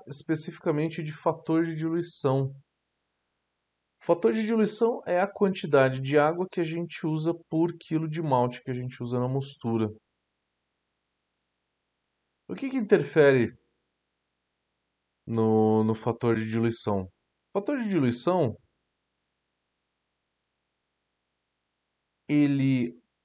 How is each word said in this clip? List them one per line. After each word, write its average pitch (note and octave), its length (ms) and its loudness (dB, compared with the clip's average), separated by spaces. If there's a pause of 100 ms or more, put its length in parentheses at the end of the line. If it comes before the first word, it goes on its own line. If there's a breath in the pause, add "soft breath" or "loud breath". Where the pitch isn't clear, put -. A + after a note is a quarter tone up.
especificamente D#3 960 -4
de D3+ 100 -8
fator D#3+ 520 -2
de E3 100 -6
diluição. D#3 800 -2 (1500)
O - 20 -20
fator G3 300 2
de A3 100 0
diluição A3+ 640 0
é F3 120 0
a G3 120 0
quantidade C#3+ 680 2
de C3+ 180 2
água E3+ 320 2
que - 100 -4
a E3+ 40 0
gente E3 420 -6
usa D#3 260 0 (160)
por E3 300 0
quilo D#3+ 280 -4
de D#3 140 -6
malte B2 420 0
que - 80 -10
a B2+ 40 -4
gente B2 280 -8
usa B2 160 -4
na B2 100 -2
mostura. A#2 600 -2 (2500)
O - 60 -8
que C4+ 140 -8
que C4 80 -6
interfere D3 800 4 (1700)
no, A2 580 2
no A2 100 0
fator A#2 400 -2
de A2 160 -4
diluição? A2+ 540 -2
O - 560 -10
fator C#4+ 180 -4
de A3+ 100 -6
diluição, D3 680 0 (3750)
ele, C#3 720 2 (240)